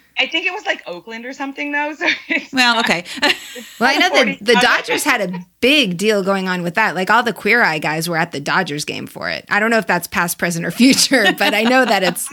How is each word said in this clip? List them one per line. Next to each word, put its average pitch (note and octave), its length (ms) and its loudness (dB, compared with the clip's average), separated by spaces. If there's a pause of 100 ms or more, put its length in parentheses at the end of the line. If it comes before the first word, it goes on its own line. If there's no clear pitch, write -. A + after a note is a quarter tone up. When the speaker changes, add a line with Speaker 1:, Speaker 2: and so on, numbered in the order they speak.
(160)
Speaker 1:
I C4 120 0
think E4 180 -4
it F#4 60 0
was, G#4 120 -10
like, - 220 -4
Oakland A3+ 400 -12
or C4 60 -10
something, C#4 400 -8
though. D4 220 -2
<laughs> - 40 -16
So F4 80 -4 (220)
it's E4 240 -4
Speaker 2:
Well, B3 240 2
Speaker 1:
not, A#3 80 0
Speaker 2:
okay. F3 280 0
<laughs> - 100 -6 (340)
Speaker 1:
it's - 240 -18
Speaker 3:
Well, B3 100 4
I D4 80 2
Speaker 1:
not F4+ 140 2
Speaker 3:
know D#4+ 60 4
that C4+ 60 4
the C4+ 200 -4
Speaker 1:
forty A#3+ 100 4
thousand. B3 80 4
Speaker 3:
Dodgers D#4 420 0
had B3+ 180 2
a F3+ 220 -6 (160)
big A#3+ 360 4
deal G3+ 260 2
going F#3+ 240 0
on F3+ 160 -2
with E3+ 140 -4
that. G#3 180 2
Like, F#3 160 -2
all A3+ 140 4
the A3 80 -2
Queer A3+ 320 2
Eye D#3 160 0
guys D#3+ 280 -2
were E3 100 -2
at E3 120 0
the - 80 -8
Dodgers D3 460 -2
game A#2 240 -8
for - 200 -8
it. D#2 200 -6
I G3+ 100 0
don't A3 120 2
know A#3 80 4
if G#3 100 -2
that's F3 180 0
past, F3 320 -2
present, E3+ 260 -2
or E3+ 60 -4
future, F#3 640 4
<laughs> F#3 60 -6
but G3+ 160 2
I G#3+ 100 0
know B3+ 200 4
that G3+ 200 2
it's F3 280 -2